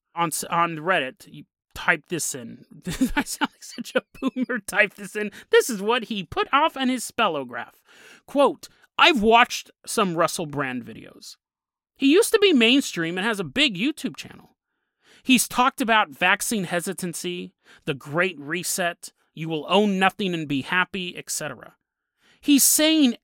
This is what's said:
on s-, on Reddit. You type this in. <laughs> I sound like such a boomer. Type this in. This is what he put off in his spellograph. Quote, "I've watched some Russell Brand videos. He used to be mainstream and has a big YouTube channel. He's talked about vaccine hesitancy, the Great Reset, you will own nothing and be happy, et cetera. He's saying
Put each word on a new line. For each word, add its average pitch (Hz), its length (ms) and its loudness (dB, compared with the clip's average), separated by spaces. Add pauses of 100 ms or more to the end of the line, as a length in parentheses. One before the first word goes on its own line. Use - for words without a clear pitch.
(160)
on 170 120 0
s-, - 180 -6
on 170 320 0
Reddit. 151 500 -2
You - 160 -20 (320)
type 170 320 -2
this - 260 -6
in. 117 400 -16
<laughs> - 120 -20 (280)
I 285 100 0
sound - 280 -6
like - 120 -20
such - 300 -14
a 240 100 -2 (140)
boomer. 254 420 -4
Type 196 340 -2
this 202 240 -14
in. 208 140 -6 (180)
This 453 200 4
is 208 120 -6
what 220 240 -2
he 202 180 -6
put 403 300 -4
off 294 240 2
in 269 100 -2
his 254 160 -2
spellograph. 135 760 -4 (440)
Quote, 262 440 0 (280)
"I've 294 240 6
watched 233 480 4 (160)
some 185 300 -2
Russell 170 300 -2
Brand 135 400 -6
videos. - 500 -20 (600)
He 277 160 4
used 415 180 4
to 440 80 4
be 392 140 6
mainstream 220 640 2
and 190 100 -2
has 202 140 -2
a - 20 -8
big 226 320 0
YouTube 208 400 -4
channel. - 400 -20 (680)
He's 254 220 4
talked - 360 0
about 214 280 2
vaccine 190 540 0
hesitancy, 180 920 -6 (300)
the 156 100 -6
Great 151 460 -4
Reset, 170 720 -6 (220)
you 160 160 -8
will 151 180 -4
own 196 320 4
nothing 190 340 0
and 160 140 -4
be 139 140 -2
happy, 180 560 -2
et - 120 -12
cetera. 139 460 -10 (640)
He's 285 240 4
saying 302 600 4